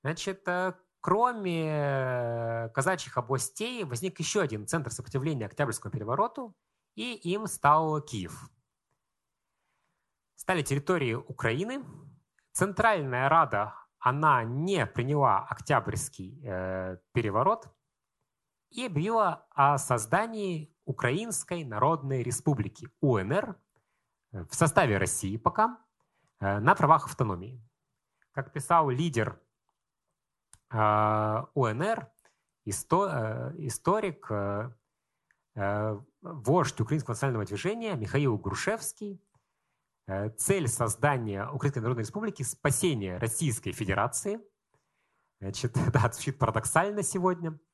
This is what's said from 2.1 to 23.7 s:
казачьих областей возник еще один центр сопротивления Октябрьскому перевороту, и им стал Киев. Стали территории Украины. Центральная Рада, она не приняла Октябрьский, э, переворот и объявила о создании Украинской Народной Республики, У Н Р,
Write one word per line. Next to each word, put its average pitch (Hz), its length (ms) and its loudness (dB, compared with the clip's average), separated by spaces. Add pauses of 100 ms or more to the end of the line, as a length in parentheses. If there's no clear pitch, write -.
казачьих 143 460 -2
областей 180 680 -4
возник 143 340 -6
еще 190 240 0
один 113 240 -4
центр 143 240 -2
сопротивления 139 560 -4
Октябрьскому 117 460 -4
перевороту, 196 640 -4 (400)
и 233 180 -6
им 196 320 -4
стал 151 540 4
Киев. - 500 -10 (1800)
Стали 175 280 0
территории 139 520 0
Украины. 170 680 -2 (680)
Центральная 180 800 2
Рада, 117 480 4 (240)
она 139 420 4
не 143 440 0
приняла 127 600 2
Октябрьский, 113 960 -4
э, 92 540 -6 (140)
переворот 120 560 0 (1000)
и 247 160 -6
объявила 190 640 0
о 139 280 4
создании 170 1080 -2
Украинской 170 800 -2
Народной 131 600 0
Республики, 120 680 -2 (100)
У 127 160 4
Н 98 160 0
Р, 202 240 -2 (760)